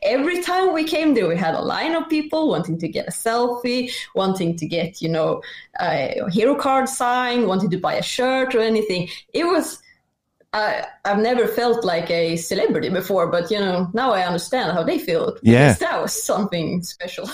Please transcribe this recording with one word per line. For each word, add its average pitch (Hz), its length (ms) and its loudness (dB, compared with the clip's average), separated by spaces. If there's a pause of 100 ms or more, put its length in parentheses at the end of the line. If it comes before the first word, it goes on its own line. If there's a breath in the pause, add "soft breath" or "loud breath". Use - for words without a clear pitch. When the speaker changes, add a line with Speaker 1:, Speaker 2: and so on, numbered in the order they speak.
Speaker 1:
Every 285 400 0
time 370 300 2
we 320 100 0
came 311 320 2
there, 202 120 2
we 165 100 0
had 170 180 0
a - 60 -2
line 247 340 -2
of 320 140 -2
people 311 400 0
wanting 170 300 -2
to 165 80 -6
get - 200 -4
a - 40 -10
selfie, 240 800 -2 (220 loud breath)
wanting 185 440 0
to 156 100 -6
get, 170 340 -4
you 160 80 -2
know, 160 320 0 (380 loud breath)
a 156 340 -2 (180)
hero 226 240 4
card 269 340 2
signed, 247 580 0
wanting 190 240 2
to 180 60 -2
buy 165 180 -2
a 208 80 -2
shirt 262 500 0
or 240 60 4
anything. 214 500 0 (240 loud breath)
It 320 120 0
was, 339 360 0 (720 soft breath)
uh, 214 280 0 (240)
I've 202 140 2
never 233 280 4
felt 233 380 0
like 170 260 0
a 170 240 2
celebrity 175 540 0
before, 185 420 0
but, 170 180 0
you 208 100 0
know, 185 340 0
now 247 180 0
I 190 160 2
understand 180 460 -2
how 170 100 0
they 302 160 0
feel. - 420 -2
Speaker 2:
Yeah. 123 280 8
Speaker 1:
Because 98 100 4
that 330 220 0
was - 220 -4
something 180 600 -2
special, - 500 -10